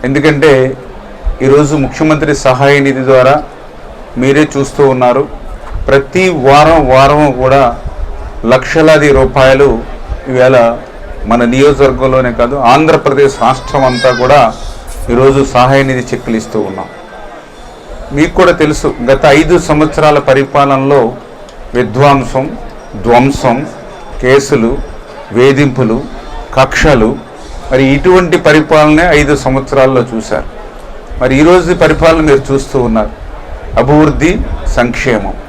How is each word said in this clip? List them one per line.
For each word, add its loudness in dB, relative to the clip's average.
ఎందుకంటే 2
ఈరోజు 2
ముఖ్యమంత్రి -2
సహాయ 2
నిధి -2
ద్వారా 2
మీరే 2
చూస్తూ 0
ఉన్నారు, 0
ప్రతి 0
వారం 4
వారం 4
కూడా 0
లక్షలాది 2
రూపాయలు 2
ఈవేళ 2
మన 2
నియోజకవర్గంలోనే 2
కాదు, -2
ఆంధ్రప్రదేశ్ 2
రాష్ట్రం 0
అంతా 2
కూడా 2
ఈరోజు 4
సహాయ 2
నిధి -2
చెక్కులు -6
ఇస్తూ -6
ఉన్నాం. -8
మీకు -2
కూడా 4
తెలుసు, -2
గత 2
ఐదు 4
సంవత్సరాల 0
పరిపాలనలో 0
విధ్వంసం, 0
ధ్వంసం, 0
కేసులు, 2
వేధింపులు, 0
కక్షలు, 2
మరి 2
ఇటువంటి 2
పరిపాలనే 2
ఐదు 2
సంవత్సరాల్లో 0
చూశారు. -6
మరి 2
ఈరోజు 4
పరిపాలన 2
మీరు 2
చూస్తూ -2
ఉన్నారు, -2
అభివృద్ధి, 2
సంక్షేమం. -2